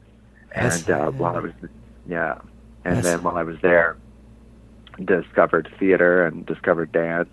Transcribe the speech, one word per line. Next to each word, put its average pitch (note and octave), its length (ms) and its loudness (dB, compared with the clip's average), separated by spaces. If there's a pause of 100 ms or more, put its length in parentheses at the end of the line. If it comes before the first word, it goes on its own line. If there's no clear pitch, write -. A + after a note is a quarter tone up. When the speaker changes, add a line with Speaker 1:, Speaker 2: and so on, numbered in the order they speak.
(540)
Speaker 1:
That's E2+ 340 -2
Speaker 2:
And, - 20 2
uh, D#2 80 0
Speaker 1:
yeah. D2+ 120 0
Speaker 2:
while E2+ 260 -4
I E2+ 40 -4
was, E2+ 120 -8 (560)
yeah. E2 300 -4 (460)
And F2 120 0
Speaker 1:
That's A#2+ 100 -2
Speaker 2:
then F2 160 0
while F2 140 -2
I E2 80 -2
was E2 160 -8
there, E2+ 360 4 (1080)
discovered E2+ 640 2 (100)
theater F2 480 4
and D#2+ 200 -8
discovered E2 440 -2
dance, E2+ 420 -2